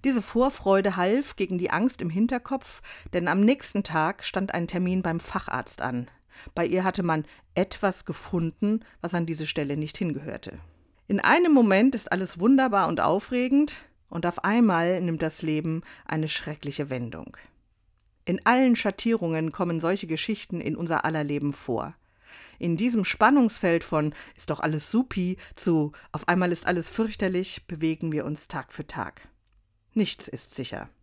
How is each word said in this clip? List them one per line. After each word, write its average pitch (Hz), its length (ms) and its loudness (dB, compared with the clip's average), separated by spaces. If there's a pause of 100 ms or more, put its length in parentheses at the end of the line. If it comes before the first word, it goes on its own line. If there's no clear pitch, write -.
Diese 254 160 2
Vorfreude 196 720 2
half 202 400 0
gegen 185 220 -2
die 180 120 -2
Angst 214 320 0
im 175 80 -2
Hinterkopf, 240 720 -2 (300)
denn 175 160 0
am 180 140 4
nächsten 214 420 2
Tag 160 400 -2
stand 196 300 -4
ein 170 160 -2
Termin 185 320 0
beim 165 180 -2
Facharzt - 640 -6
an. 123 260 -4 (460)
Bei 170 120 0
ihr 185 200 0
hatte 185 180 0
man 156 220 0 (300)
etwas 185 500 -2
gefunden, 185 800 -2 (160)
was 170 120 -4
an 170 120 0
diese 160 220 -6
Stelle 143 280 -2
nicht 151 220 -6
hingehörte. 147 640 -6 (500)
In - 100 2
einem 339 320 6
Moment 233 420 6
ist - 160 -6
alles 180 300 -2
wunderbar 226 480 6
und 160 140 0
aufregend 254 720 2 (340)
und 170 180 -6
auf 175 200 -2
einmal 185 560 4
nimmt 165 200 -2
das 160 200 -4
Leben 160 400 -2 (240)
eine 156 240 -2
schreckliche 143 600 -8
Wendung. 120 460 -8 (920)
In 180 160 -2
allen 247 320 6
Schattierungen 170 760 -2
kommen 170 280 -2
solche 175 280 -2
Geschichten 170 520 -6
in - 160 -4
unser 165 300 -2
aller 156 180 0
Leben 143 300 -2
vor. 120 400 -6 (640)
In 170 180 -2
diesem 220 300 0
Spannungsfeld 214 800 4
von 151 320 0 (200)
„Ist - 140 -16
doch 151 120 -4
alles 156 280 -2
supi“ 185 480 -2 (180)
zu 156 360 0 (200)
„Auf - 160 -6
einmal 175 240 2
ist - 140 -4
alles 175 240 -2
fürchterlich“ 190 800 -4
bewegen 160 440 -2
wir 151 140 -2
uns 151 220 -8
Tag - 260 -10
für - 140 -12
Tag. - 420 -10 (640)
Nichts - 340 -2
ist - 280 -14
sicher. - 340 -10 (140)